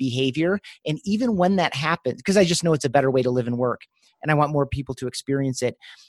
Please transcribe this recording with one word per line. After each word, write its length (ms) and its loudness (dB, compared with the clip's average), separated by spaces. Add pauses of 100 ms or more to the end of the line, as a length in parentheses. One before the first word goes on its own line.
behavior. 580 -2 (260)
And 200 -2
even 320 0
when 180 4
that 200 0
happens, 480 -2
'cause 140 2
I 80 8
just 200 0
know 80 4
it's 120 0
a 60 0
better 220 2
way 100 4
to 80 0
live 160 0
and 120 -2
work, 240 -2 (400)
and 100 0
I 20 4
want 160 2
more 160 0
people 300 -6
to 100 -6
experience 560 -4
it. 140 -2 (320)